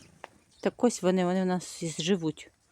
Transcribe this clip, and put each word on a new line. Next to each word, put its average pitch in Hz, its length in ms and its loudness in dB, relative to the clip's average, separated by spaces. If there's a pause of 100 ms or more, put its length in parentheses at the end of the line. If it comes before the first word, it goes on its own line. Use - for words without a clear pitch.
(600)
Так - 220 0
ось 240 180 2
вони, 185 240 4
вони 185 180 2
в - 20 2
нас 180 380 -2
і 165 60 -4
живуть. 165 600 -2 (200)